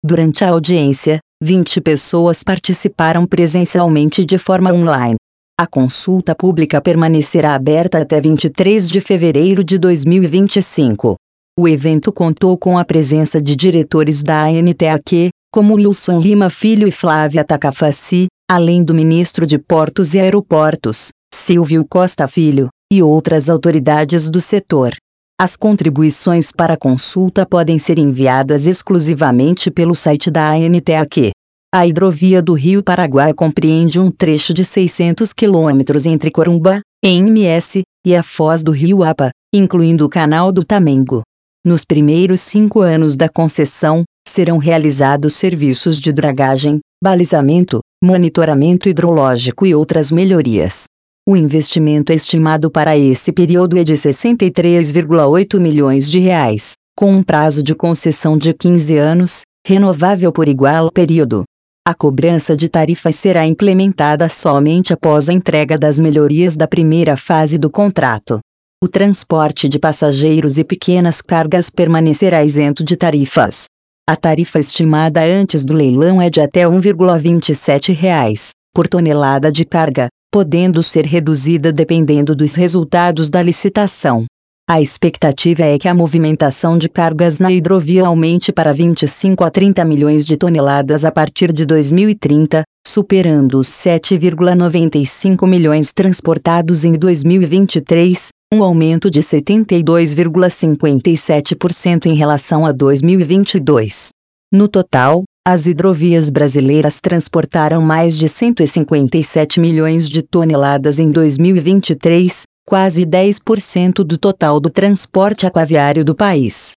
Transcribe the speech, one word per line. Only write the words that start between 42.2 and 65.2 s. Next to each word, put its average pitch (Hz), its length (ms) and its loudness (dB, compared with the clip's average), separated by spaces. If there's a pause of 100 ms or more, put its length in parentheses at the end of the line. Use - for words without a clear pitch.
cinco 208 400 0
anos 160 360 0
da 160 120 0
concessão, 160 760 -2 (240)
serão 170 300 -2
realizados 147 760 0
serviços 151 680 -2
de 147 120 -2
dragagem, 139 680 -2 (240)
balizamento, 175 760 0 (220)
monitoramento 170 840 2
hidrológico 143 760 0
e 175 80 2
outras 151 360 0
melhorias. 151 720 0 (440)
O 196 80 4
investimento 151 760 0
estimado 156 600 0
para 151 260 0
esse 135 340 0
período 180 460 2
é 175 80 2
de 156 100 0
sessenta 196 520 0
e 175 40 0
três 170 400 0
vírgula 160 360 2
oito 185 340 2
milhões 143 500 0
de 180 80 0
reais, 156 540 0 (240)
com 202 160 2
um 190 100 2
prazo 151 400 0
de 151 120 -2
concessão 160 640 -2
de 156 160 0
quinze 160 420 0
anos, 165 460 0 (240)
renovável 185 680 2
por 160 160 0
igual 143 420 0
período. 151 520 0 (440)
A 170 80 -2
cobrança 151 640 0
de 160 120 -2
tarifas 165 480 -2
será 175 300 0
implementada 165 840 0
somente 156 640 0
após 156 360 0